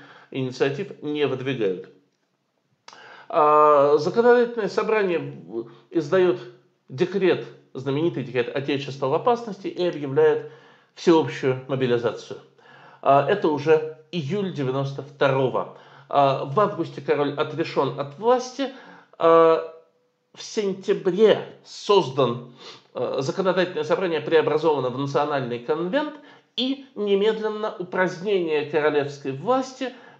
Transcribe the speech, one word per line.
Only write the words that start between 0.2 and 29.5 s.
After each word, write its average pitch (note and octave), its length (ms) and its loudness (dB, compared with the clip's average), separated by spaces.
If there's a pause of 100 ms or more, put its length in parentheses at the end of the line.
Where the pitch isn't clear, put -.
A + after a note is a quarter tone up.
инициатив C#3 720 -4
не D3 240 -2
выдвигают. A#2+ 600 -4 (1400)
А, D3+ 720 6
законодательное A#3 680 2
собрание G3+ 500 0
в-, A#2 500 -8 (220)
издает F3 480 2 (500)
декрет, F3 580 0 (280)
знаменитый C#3 500 -2
декрет A#2+ 320 -4
«Отечество C#3 520 -4
в C#3+ 60 0
опасности», A3 540 -6
и F3 180 -4
объявляет D3 640 0 (440)
всеобщую C#3 720 2
мобилизацию. A#2+ 720 -2 (640)
А, C#3 260 4
это G3 200 0
уже D#3 500 2 (120)
июль F3+ 420 -4
девяносто C#3 500 -4
второго. C3 720 0 (320)
А, C3+ 360 2
в C#3 140 -2
августе E3+ 420 -2
король C#3+ 340 -2
отрешен C#3 680 -2
от C#3 180 -10
власти. B3 520 -2 (480)
А, E3 560 4 (600)
в - 80 -18
сентябре F#3+ 1000 0 (200)
создан, C3+ 880 0 (420)
э, A#2 260 -4
законодательное F3 640 -2
собрание E3 360 0
преобразовано D3+ 680 2
в B2 80 -8
национальный C#3 600 -2
конвент, F#3 560 -4 (420)
и C4 380 -4
немедленно G#3 840 -2
упразднение F3 880 -2
королевской D3 640 -2
власти, B3 600 -4 (280)